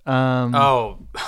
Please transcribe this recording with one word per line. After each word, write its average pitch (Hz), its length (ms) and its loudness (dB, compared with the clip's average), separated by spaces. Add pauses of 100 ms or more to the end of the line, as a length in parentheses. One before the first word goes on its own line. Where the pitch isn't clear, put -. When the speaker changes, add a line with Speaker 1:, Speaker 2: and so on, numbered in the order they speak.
Speaker 1:
Um, 127 480 0
Speaker 2:
Oh, 123 440 2 (280)